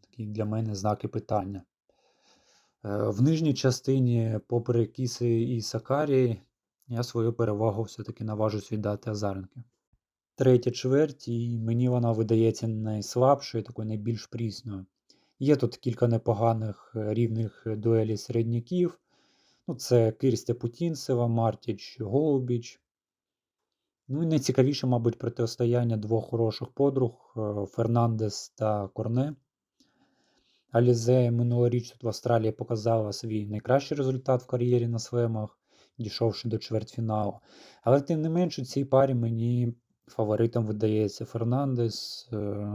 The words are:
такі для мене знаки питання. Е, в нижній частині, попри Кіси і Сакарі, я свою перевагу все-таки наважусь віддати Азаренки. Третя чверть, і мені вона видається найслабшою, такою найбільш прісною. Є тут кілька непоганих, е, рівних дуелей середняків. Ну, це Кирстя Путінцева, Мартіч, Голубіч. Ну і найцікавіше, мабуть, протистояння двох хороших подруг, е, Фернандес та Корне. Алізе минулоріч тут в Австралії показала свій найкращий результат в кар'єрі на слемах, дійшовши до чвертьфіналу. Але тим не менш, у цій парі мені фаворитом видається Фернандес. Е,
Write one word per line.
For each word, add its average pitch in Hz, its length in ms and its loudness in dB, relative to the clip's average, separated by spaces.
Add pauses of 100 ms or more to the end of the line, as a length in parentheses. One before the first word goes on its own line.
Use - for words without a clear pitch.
такі - 240 -12
для 107 200 -4
мене 107 300 -2
знаки 101 320 -2
питання. 98 560 -4 (1200)
Е, 104 120 -4 (120)
в 104 120 0
нижній 156 320 4
частині, 120 960 0
попри 117 380 0
Кіси 120 560 -2
і 120 200 -2
Сакарі, 131 800 0 (460)
я 120 160 -4
свою 113 300 -2
перевагу 110 500 0
все-таки 110 400 -12
наважусь 107 480 -2
віддати 104 400 -4
Азаренки. 101 520 -8 (720)
Третя 127 360 4
чверть, 139 560 0
і 117 320 -2
мені 117 300 2
вона 120 220 2
видається 113 560 2
найслабшою, 110 960 0
такою 110 240 -10
найбільш 110 380 -4
прісною. 104 600 -8 (540)
Є 139 160 4
тут 120 220 0
кілька 120 300 0
непоганих, 110 880 0
е, 107 180 -2
рівних 113 500 -2 (140)
дуелей 110 400 2
середняків. 117 840 -2 (680)
Ну, 151 80 -6
це 117 360 4
Кирстя 120 420 0
Путінцева, 120 760 -2
Мартіч, 113 720 -2
Голубіч. 123 800 -2 (1300)
Ну 143 160 -2
і - 20 2
найцікавіше, 139 640 2
мабуть, 117 300 2
протистояння 117 800 0
двох 107 280 0
хороших 113 420 -2
подруг, 131 720 -2
е, 104 280 -2
Фернандес 113 840 0
та 107 380 -2
Корне. 120 480 -4 (1400)
Алізе 120 600 4
минулоріч 120 600 2
тут - 120 -16
в 120 40 -4
Австралії 110 440 0
показала 110 640 -2
свій 107 340 -6
найкращий 127 500 0
результат 131 460 0
в - 20 -20
кар'єрі 120 420 0
на 117 120 -2
слемах, 113 600 -4 (380)
дійшовши 113 520 -2
до 107 80 0
чвертьфіналу. 107 800 -4 (440)
Але 139 180 4
тим 156 200 -2
не 160 80 -2
менш, 170 300 0
у 127 60 -6
цій 135 200 -2
парі 135 280 4
мені 117 600 0 (340)
фаворитом 113 580 0
видається 107 600 0
Фернандес. 120 1080 -2
Е, 104 420 -4